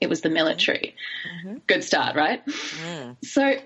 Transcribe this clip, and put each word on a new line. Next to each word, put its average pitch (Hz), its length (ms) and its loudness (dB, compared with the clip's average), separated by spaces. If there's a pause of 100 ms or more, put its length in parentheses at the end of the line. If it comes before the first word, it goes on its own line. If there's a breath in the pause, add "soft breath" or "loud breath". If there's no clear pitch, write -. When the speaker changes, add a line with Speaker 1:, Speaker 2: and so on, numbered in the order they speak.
Speaker 1:
It 180 100 0
was 160 100 0
the - 100 0
military." - 640 2 (500 loud breath)
Speaker 2:
Mm-hmm. 202 220 -10
Speaker 1:
Good 175 180 4
start, 131 320 2
right? 180 300 2
Speaker 2:
Mm. 160 800 -8
Speaker 1:
So 277 300 4 (120)